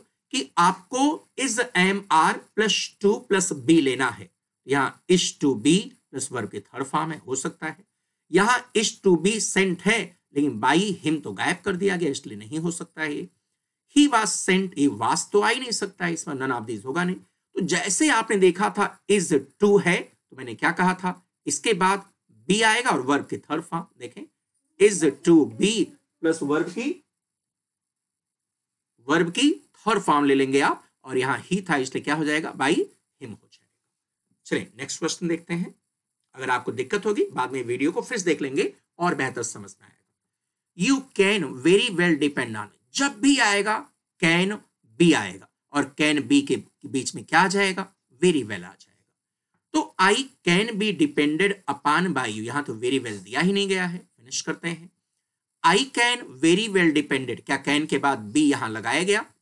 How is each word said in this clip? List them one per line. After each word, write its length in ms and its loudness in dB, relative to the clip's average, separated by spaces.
कि 240 -6
आपको 720 0
is, 200 -2
am, 240 2
are 220 4
plus 160 0
to 80 4
plus 260 0
be 160 6
लेना 280 0
है। 200 -12
यहाँ 440 -2
is 120 6
to 240 0
be 240 4
plus 500 -12
verb 200 -8
की 80 -12
थर्ड 240 -10
फॉर्म 280 -4
है, 60 -10
हो 180 -8
सकता 320 -8
है। 180 -14
यहाँ 460 2
is 140 0
to 160 6
be 180 0
sent 360 0
है 360 -2
लेकिन 260 0
by 140 2
him 200 -2
तो 100 -10
गायब 320 -2
कर 100 -2
दिया 200 -2
गया 140 -2
इसलिए 280 -8
नहीं 220 -10
हो 120 -4
सकता 300 -12
है। 280 -6
He 120 8
was 320 0
sent, 380 -2
ये 100 2
was 320 0
तो 100 4
आ 80 2
ही 100 0
नहीं 120 -8
सकता 340 -6
है, 80 -2
इसमें 220 -8
none 160 -4
of 140 -4
these 200 -10
होगा 180 -2
नहीं। 120 -2
तो 460 -12
जैसे 480 0
आपने 280 0
देखा 320 4
था 420 -4
is 200 2
to 220 6
है 120 2
तो 400 -14
मैंने 180 -12
क्या 160 0
कहा 220 0
था, 360 -8
इसके 280 -2
बाद 380 0
be 140 2
आएगा 260 2
और 120 0
वर्ब 260 0
की 100 -8
थर्ड 240 -8
फॉर्म 240 -10
देखें, 240 -16
is 240 4
to 140 6
be 160 2
plus 200 0
verb 280 -2
की, 320 -8
वर्ब 240 2
की 220 2
थर्ड 460 -2
फॉर्म 260 2
ले 100 4
लेंगे 260 2
आप 220 0
और 140 -6
यहाँ 260 -2
he 260 -4
था 80 2
इसलिए 260 -4
क्या 120 -2
हो 100 -2
जाएगा, 280 -2
by 160 -2
him 600 -6
हो 220 -20
जाएगा। 140 -20
चलिए 300 -6
नेक्स्ट 240 -12
क्वेश्चन 280 -6
देखते 260 -6
हैं। 200 -6
अगर 140 -8
आपको 220 -2
दिक्कत 340 -4
होगी 200 0
बाद 260 -6
में 120 -6
वीडियो 280 -2
को 100 -4
फिर 160 -8
से 80 -6
देख 160 0
लेंगे 320 -4
और 180 0
बेहतर 280 -4
समझ 380 -14
में 60 -20
आएगा। 180 -20
"You 240 2
can 440 0
very 280 6
well 280 2
depend 360 -2
on", 120 -8
जब 240 -2
भी 180 6
आएगा 360 2
can 360 2
be 160 8
आएगा 320 -6
और 260 -2
can 240 2
be 240 4
के 80 2
बीच 280 -6
में 100 -12
क्या 140 2
आ 80 6
जाएगा? 400 0
Very 220 4
well 200 -10
आ 100 -20
जाएगा। 200 -20
तो 280 -2
I 120 6
can 280 2
be 240 -2
depended 540 0
upon 440 0
by 120 -4
you, 180 -8
यहाँ 200 -6
तो 120 -10
very 240 -2
well 240 -8
दिया 180 -6
ही 120 2
नहीं 140 0
गया 180 -2
है, 120 -8
फिनिश 440 -12
करते 280 -8
हैं। 200 -12
I 140 6
can 320 0
very 280 4
well 240 2
depended, 520 -4
क्या 180 -4
can 240 -2
के 100 -2
बाद 360 -2
be 80 4
यहाँ 280 2
लगाया 340 -2
गया? 180 2